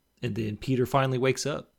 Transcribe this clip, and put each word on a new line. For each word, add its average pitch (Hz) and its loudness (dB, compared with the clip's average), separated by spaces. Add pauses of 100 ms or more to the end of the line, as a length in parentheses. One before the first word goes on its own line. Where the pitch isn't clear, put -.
(220)
And 117 -4
then 107 -4
Peter 127 0
finally 131 2
wakes 131 2
up, - -6